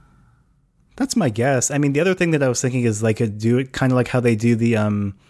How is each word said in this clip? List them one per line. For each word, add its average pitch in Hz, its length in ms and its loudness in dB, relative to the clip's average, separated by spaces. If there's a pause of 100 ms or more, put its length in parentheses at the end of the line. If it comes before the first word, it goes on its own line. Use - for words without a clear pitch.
(960)
That's 269 200 -6
my 185 140 2
guess. 117 400 0
I 147 80 -4
mean, 143 160 0
the 143 60 0
other 185 140 2
thing 180 180 0
that 147 100 0
I 135 80 2
was 120 120 -2
thinking 127 220 -2
is, 110 200 0
like, 110 140 0
could 107 200 -2
do 113 200 2
it 131 160 -4
kinda 131 220 0
like 123 120 2
how 127 140 -2
they 120 140 2
do 113 200 2
the, 117 220 0
um, 104 380 -2 (140)